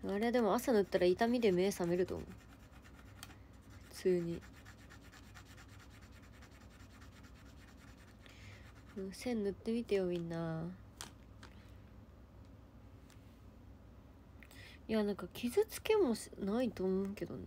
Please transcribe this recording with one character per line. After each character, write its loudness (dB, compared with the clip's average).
あ 0
れ 4
で 6
も 6
朝 4
塗 8
っ 6
た 2
ら 8
痛 6
み 4
で 8
目 6
覚 0
め 4
る 4
と -2
思 -6
う。 -10
普 -12
通 6
に。 -2
う -4
ん、 -4
線 0
塗 2
っ -4
て -2
み 2
て 2
よ、 4
み 2
ん -2
な。 -2
い 2
や、 6
な 2
ん -4
か -6
傷 2
つ -8
け 6
も 6
し-、 -6
な 2
い 4
と -2
思 4
う -4
け -4
ど -8
ね。 -8